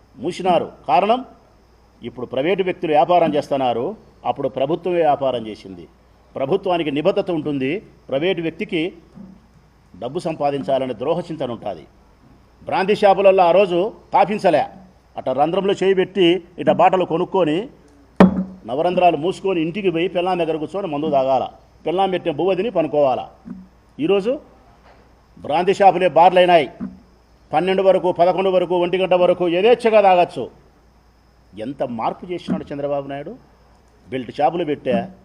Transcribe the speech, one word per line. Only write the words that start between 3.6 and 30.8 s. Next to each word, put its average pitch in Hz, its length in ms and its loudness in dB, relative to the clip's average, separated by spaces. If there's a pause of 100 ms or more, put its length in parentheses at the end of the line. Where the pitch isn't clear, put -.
అప్పుడు 135 220 -4
ప్రభుత్వమే 165 540 -2
వ్యాపారం 131 460 0
చేసింది. 95 400 -16 (480)
ప్రభుత్వానికి 170 560 -2
నిబద్ధత 185 400 -2
ఉంటుంది, 143 400 -4 (380)
ప్రైవేటు 165 320 -2
వ్యక్తికి 165 520 -6 (1080)
డబ్బు 127 200 -8
సంపాదించాలనే 143 720 -4
ద్రోహ 143 260 -4
చింతన 160 320 -8
ఉంటుంది. 95 340 -12 (800)
బ్రాందీ 190 300 -2
షాపులలో 190 480 6
ఆ 170 80 4
రోజు 180 280 4 (340)
తాపించలే, 165 500 2 (540)
అట్ట 131 120 -8
రంధ్రంలో 170 440 0
చేయి 190 200 0
పెట్టి 185 340 2 (320)
ఇట్ట 151 120 0
బాటలు 175 340 4
కొనుక్కొని 170 520 -2 (1080)
నవరంధ్రాలు 170 520 2
మూసుకొని 180 440 -4
ఇంటికి 185 300 -4
పోయి 165 160 -2
పెళ్ళాం 180 320 -4
దగ్గర 160 180 -2
కూర్చొని 175 300 -8
మందు 151 220 -4
తాగాల, 131 340 0 (420)
పెళ్ళాం 190 260 -2
పెట్టిన 170 220 -4
బువ్వ 170 200 -2
తిని 190 180 -4
పనుకోవాలా. 143 540 0 (760)
ఈరోజు 202 400 -2 (1000)
బ్రాందీ 180 360 -2
షాపులే 185 340 4
బార్లైనాయి, 175 640 6 (840)
పన్నెండు 190 320 0
వరకు, 185 280 4
పదకొండు 180 380 2
వరకు, 180 260 0
ఒంటి 175 220 0
గంట 180 160 0
వరకు 180 360 2
యథేచ్ఛగా 220 520 4
తాగొచ్చు. 175 420 4 (1160)